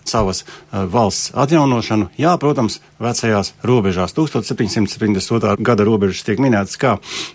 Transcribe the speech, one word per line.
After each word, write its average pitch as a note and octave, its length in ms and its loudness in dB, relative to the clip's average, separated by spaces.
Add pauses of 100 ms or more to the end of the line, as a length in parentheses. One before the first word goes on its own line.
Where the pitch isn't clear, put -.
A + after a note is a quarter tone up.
savas, G2+ 380 -2
eh, - 420 -8
valsts G2 480 0
atjaunošanu. B2 840 2
Jā, D#3+ 220 2
protams, C#3 400 0 (200)
vecajās A2+ 540 -2 (120)
robežās. F#2+ 500 2
Tūkstoš - 340 -2
septiņsimt G#2+ 420 -2
septiņdesmit G#2 480 0
otrā G#2 240 0
gada G#2+ 240 4
robežas G2+ 400 0
tiek A2+ 140 0
minētas G#2+ 380 0
kā A#2+ 160 2 (400)